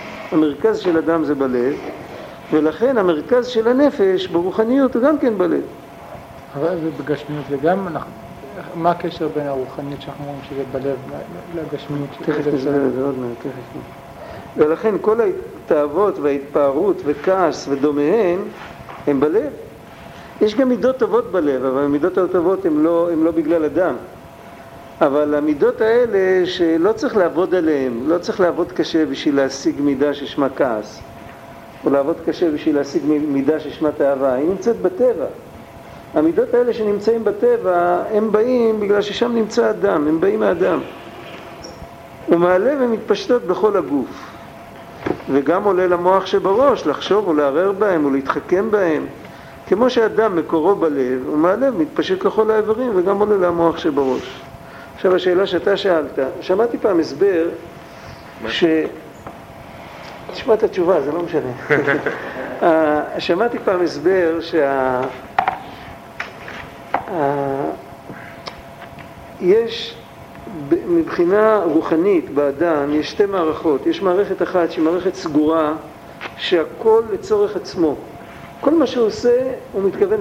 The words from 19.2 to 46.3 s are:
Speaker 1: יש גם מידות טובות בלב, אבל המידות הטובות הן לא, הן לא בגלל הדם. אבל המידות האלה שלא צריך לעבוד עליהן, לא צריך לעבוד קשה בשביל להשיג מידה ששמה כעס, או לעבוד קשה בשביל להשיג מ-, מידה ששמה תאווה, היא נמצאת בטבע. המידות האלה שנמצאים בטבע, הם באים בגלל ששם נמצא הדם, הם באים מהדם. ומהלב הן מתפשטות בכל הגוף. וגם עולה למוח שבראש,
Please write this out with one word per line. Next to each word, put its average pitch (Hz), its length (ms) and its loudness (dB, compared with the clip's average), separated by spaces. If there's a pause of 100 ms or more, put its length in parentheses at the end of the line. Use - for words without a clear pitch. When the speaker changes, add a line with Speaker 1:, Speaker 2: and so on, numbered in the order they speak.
Speaker 1:
יש 208 140 4
גם 262 140 4
מידות 247 280 2
טובות 226 340 0
בלב, 147 340 2
אבל 135 180 2
המידות 147 340 0
הטובות 185 480 2
הן 151 120 2
לא, 170 340 4
הן 156 120 2
לא 165 80 4
בגלל 160 340 2
הדם. 147 300 0 (1080)
אבל 147 340 4
המידות 151 460 2
האלה 202 640 4
שלא 165 460 2
צריך 226 260 -2
לעבוד 175 380 2
עליהן, 147 380 2 (140)
לא 170 100 4
צריך 208 220 -4
לעבוד 170 320 2
קשה 160 340 0
בשביל 139 300 0
להשיג 139 440 0
מידה 143 340 2
ששמה 135 420 -2
כעס, 113 460 -2 (840)
או - 40 0
לעבוד 139 260 2 (100)
קשה 165 260 0
בשביל 147 240 0
להשיג 143 300 0
מ-, 147 280 2
מידה 139 260 2
ששמה 151 320 -2
תאווה, 139 420 2
היא 143 160 2
נמצאת 196 320 0
בטבע. 185 440 2 (880)
המידות 165 400 4
האלה 240 200 4
שנמצאים 220 500 0
בטבע, 180 880 2
הם 214 200 2
באים 220 480 2
בגלל 202 220 2
ששם 233 340 -2
נמצא 226 300 0
הדם, 185 420 0
הם 160 140 2
באים 208 180 2
מהדם. 185 400 2 (1500)
ומהלב 185 520 4
הן 240 100 2
מתפשטות 220 520 0
בכל 190 340 2
הגוף. 139 500 -2 (1040)
וגם 143 320 2
עולה 185 240 2
למוח 180 380 4
שבראש, 202 640 2